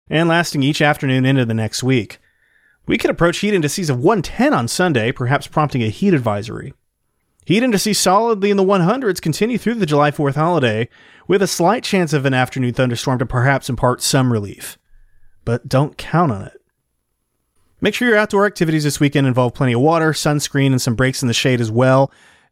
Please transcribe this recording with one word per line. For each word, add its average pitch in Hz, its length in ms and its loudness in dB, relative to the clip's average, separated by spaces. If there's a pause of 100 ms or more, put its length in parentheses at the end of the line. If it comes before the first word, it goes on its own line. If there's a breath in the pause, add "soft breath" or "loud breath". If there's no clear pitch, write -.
and 165 200 0
lasting 165 340 0
each 143 180 0
afternoon 135 460 2
into 135 180 2
the 113 100 -2
next 110 280 -4
week. 123 360 -2 (680)
We 208 120 0
could 339 120 0
approach 170 280 0
heat 208 160 -2
indices 156 360 -2
of 123 100 -2
one 185 220 2
ten 254 320 0
on 120 120 -2
Sunday, 127 460 0
perhaps 131 340 -2
prompting 143 360 -2
a 110 60 0
heat 190 260 0
advisory. 110 580 -4 (720)
Heat 214 180 2
indices 214 360 0
solidly 202 520 2
in 202 60 2
the 196 80 2
one 190 160 2
hundreds 208 400 0
continue 208 380 -2
through 226 160 -2
the 208 120 -2
July 147 240 2
fourth 139 260 -2
holiday, 131 520 0 (400 soft breath)
with 202 140 4
a 180 40 0
slight 180 380 0
chance 170 300 0
of 135 100 0
an 135 100 0
afternoon 127 380 -2
thunderstorm 127 460 -2
to 123 80 -2
perhaps 127 420 0
impart 123 340 -2
some 127 300 2
relief. 101 460 -6 (640)
But 120 240 -4
don't 135 300 0
count 160 340 0
on 98 140 -8
it. - 80 -20 (1300)
Make 208 120 0
sure 247 120 -2
your 214 120 4
outdoor 208 260 2
activities 160 400 0
this 143 160 -2
weekend 139 260 2
involve 123 280 0
plenty 131 180 0
of 117 80 0
water, 160 320 2
sunscreen, 143 540 0
and 131 160 2
some 123 120 0
breaks 131 280 -2
in 127 60 -2
the 117 40 0
shade 127 300 0
as 110 80 -2
well. 131 420 2 (400 soft breath)